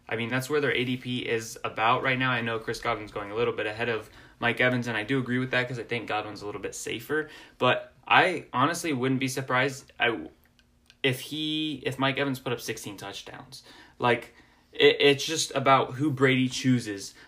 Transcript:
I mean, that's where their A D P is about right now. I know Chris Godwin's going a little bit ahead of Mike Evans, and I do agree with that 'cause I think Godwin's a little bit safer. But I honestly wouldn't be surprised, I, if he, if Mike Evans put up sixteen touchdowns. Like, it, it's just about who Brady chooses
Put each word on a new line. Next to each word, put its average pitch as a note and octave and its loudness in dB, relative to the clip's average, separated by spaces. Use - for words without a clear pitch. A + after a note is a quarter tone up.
I - -6
mean, A2+ -2
that's B2+ -2
where D3+ 2
their C3+ 2
A B2 0
D B2+ -2
P B2 -4
is A2+ -4
about A2+ 2
right C3 0
now. B2+ 2
I A#2+ 0
know A2+ -2
Chris A2+ -6
Godwin's G#2+ -4
going G#2 -8
a G#2 -6
little A#2 2
bit G#2+ -4
ahead A2 -4
of A2 -4
Mike A#2+ 0
Evans, B2 2
and A#2 -2
I G#2+ -2
do C3 0
agree B2 0
with B2+ -2
that B2 0
'cause B2 -6
I G#2+ -6
think A2 -4
Godwin's G#2 -4
a - -8
little G2+ -8
bit - -8
safer. D3 -4
But - 2
I D#3 6
honestly D#3 2
wouldn't C3 2
be C3+ 0
surprised, C3 -2
I, A#2 2
if B2+ 2
he, D#3 -4
if C3 -4
Mike C3+ 0
Evans C#3 -2
put B2+ -4
up A#2 -6
sixteen A2 -10
touchdowns. - -14
Like, A#2+ 0
it, D3 6
it's C#3 4
just D#3 -4
about C3+ 4
who C#3+ 0
Brady C3 4
chooses G#2+ 0